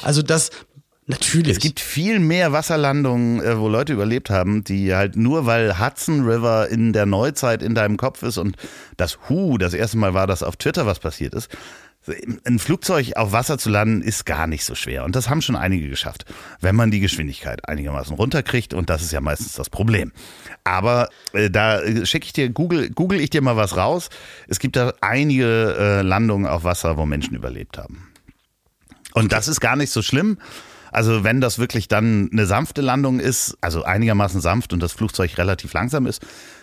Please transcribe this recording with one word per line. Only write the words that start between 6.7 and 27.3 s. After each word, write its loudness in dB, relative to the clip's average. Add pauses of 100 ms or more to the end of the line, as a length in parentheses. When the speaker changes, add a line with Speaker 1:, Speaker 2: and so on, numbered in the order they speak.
Speaker 2:
der 2
Neuzeit 0
in 0
deinem 2
Kopf -4
ist -4
und -2 (400)
das -2 (100)
Hu, 2
das 0
erste -2
Mal 2
war, 2
dass -2
auf -4
Twitter 0
was 0
passiert -6
ist. -6 (960)
Ein 2
Flugzeug 0
auf 0
Wasser 0
zu -2
landen, 2
ist -4
gar -2
nicht -2
so -8
schwer. -6
Und -2
das -2
haben 0
schon -2
einige 0
geschafft, -8 (340)
wenn 2
man 6
die 2
Geschwindigkeit -4
einigermaßen -6
runterkriegt. -2
Und -2
das -2
ist -6
ja -2
meistens -4
das -8
Problem. 0 (540)
Aber, 2 (240)
äh, 2
da, 4
äh, 0
schick -2
ich -16
dir, 0
google, 0
google 0
ich 0
dir 0
mal 4
was 0
raus. 0 (400)
Es -2
gibt -2
da 2
einige, 2
äh, 4
Landungen 2
auf -2
Wasser, 0
wo 0
Menschen -4